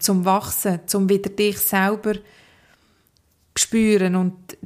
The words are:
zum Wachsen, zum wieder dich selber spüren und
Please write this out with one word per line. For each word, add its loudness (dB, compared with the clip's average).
zum 0
Wachsen, 0
zum 0
wieder 0
dich 0
selber 0
spüren 2
und 0